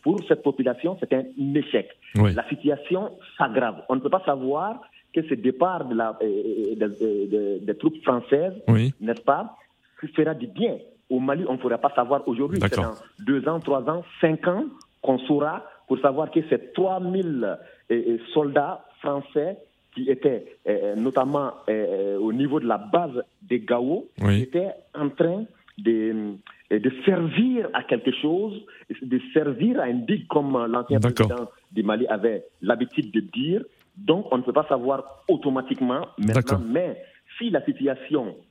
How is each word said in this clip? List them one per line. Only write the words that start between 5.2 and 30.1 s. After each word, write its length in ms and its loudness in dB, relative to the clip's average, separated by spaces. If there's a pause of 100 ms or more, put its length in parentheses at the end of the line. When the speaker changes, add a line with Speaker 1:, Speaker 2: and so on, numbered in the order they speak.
Speaker 1:
ce 60 2
départ 520 0
de 80 -4
la, 280 -2
euh, 540 -2
de, 100 0
de, 440 -2 (280)
de, 60 -10
des 120 -4
troupes 260 0
françaises, 520 2 (140)
Speaker 2:
Oui. 320 6
Speaker 1:
n'est-ce 220 -2
pas, 340 0 (580)
fera 200 2
du 120 -10
bien. 300 -2 (340)
Au 80 2
Mali, 300 0
on 60 0
ne 40 -6
pourra 200 0
pas 160 2
savoir 340 2
aujourd'hui. 340 0
C'est 140 2
Speaker 2:
D'accord. 180 0 (240)
Speaker 1:
dans 60 -16
deux 240 0
ans, 100 -2
trois 320 -2
ans, 140 -4 (160)
cinq 260 2
ans 180 0 (380)
qu'on 180 2
saura 440 0 (240)
pour 120 0
savoir 300 2
que 180 2
ces 240 -2
trois 280 0
mille, 440 -2 (460)
euh, 40 4
euh, 240 0 (160)
soldats 500 0 (160)
français 560 -4 (380)
qui 160 -4
étaient, 340 0 (240)
euh, 280 0
notamment, 560 0 (180)
euh, 480 -2
au 140 0
niveau 280 0
de 60 -4
la 100 2
base 480 -2 (160)
des 200 -2
Gao, 460 0 (140)
Speaker 2:
Oui. 220 4
Speaker 1:
étaient 280 -2 (240)
en 140 -2
train 360 0 (340)
de, 560 0 (360)
euh, 80 4
de 140 2 (140)
servir 680 2
à 120 -2
quelque 280 0
chose, 500 -2 (380)
de 200 -2 (120)
servir 480 2
à 80 -2
une 160 -2
digue, 240 -2